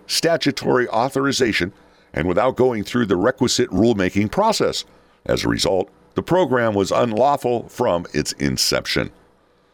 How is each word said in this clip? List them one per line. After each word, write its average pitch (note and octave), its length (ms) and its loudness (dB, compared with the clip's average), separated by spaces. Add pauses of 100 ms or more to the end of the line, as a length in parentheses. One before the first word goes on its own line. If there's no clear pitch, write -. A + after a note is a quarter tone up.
statutory C#3 840 0
authorization B2 840 0 (400)
and D#2+ 140 -2
without G#2 280 0
going A#2+ 280 2
through A#2+ 240 -2
the F#2+ 100 2
requisite A#2+ 540 0
rulemaking G2+ 600 2
process. G#3 540 0 (400)
As - 180 -2
a A#1 60 -2
result, F2+ 400 0 (240)
the - 80 -4
program B2 540 0
was G2 160 0
unlawful B2 760 0
from F2+ 460 -2
its C#2+ 200 -2
inception. C2 800 -2 (600)